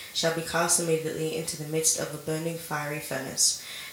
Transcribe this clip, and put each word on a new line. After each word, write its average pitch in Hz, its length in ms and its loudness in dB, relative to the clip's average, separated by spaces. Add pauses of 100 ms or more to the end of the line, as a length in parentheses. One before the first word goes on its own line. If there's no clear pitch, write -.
(120)
shall 160 200 2
be 165 80 0
cast 170 380 4
immediately 160 560 2
into 160 260 -4
the 147 60 -6
midst 156 320 2
of - 140 -2
a 147 40 -6
burning 160 400 -2
fiery 147 440 -4
furnace." - 600 0 (320)